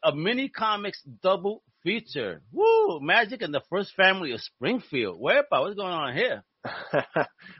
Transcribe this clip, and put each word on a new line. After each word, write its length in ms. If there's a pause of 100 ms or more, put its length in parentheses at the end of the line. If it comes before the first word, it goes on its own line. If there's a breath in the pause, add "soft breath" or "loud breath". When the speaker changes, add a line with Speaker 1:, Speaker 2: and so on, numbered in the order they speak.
Speaker 1:
a 100
mini 360
comics 520 (220)
double 400 (200)
feature. 580 (100)
Woo! 480
Magic 420
and 120
the 160
First 260
Family 380
of 80
Springfield. 800
Wherepa, 400
what's 140
going 180
on 200
here? 300 (220)
Speaker 2:
<laughs> 600 (340 loud breath)